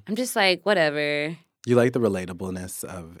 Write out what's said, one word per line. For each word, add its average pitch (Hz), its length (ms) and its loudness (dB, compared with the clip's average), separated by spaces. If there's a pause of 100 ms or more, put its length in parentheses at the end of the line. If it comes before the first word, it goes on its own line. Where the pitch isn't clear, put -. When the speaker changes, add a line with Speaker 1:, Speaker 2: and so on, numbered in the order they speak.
Speaker 1:
I'm 208 80 -4
just 247 200 -4
like, 190 300 2
"Whatever." 151 720 0 (280)
Speaker 2:
You 120 100 4
like 123 180 4
the 131 80 0
relatableness 92 840 -4
of 87 360 -14